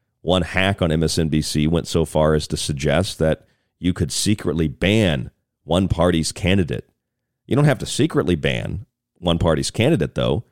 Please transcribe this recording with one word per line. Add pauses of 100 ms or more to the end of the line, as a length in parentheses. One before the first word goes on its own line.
(220)
One
hack
on
M
S
N
B
C
went
so
far
as
to
suggest
that (320)
you
could
secretly
ban (320)
one
party's
candidate. (580)
You
don't
have
to
secretly
ban (320)
one
party's
candidate,
though.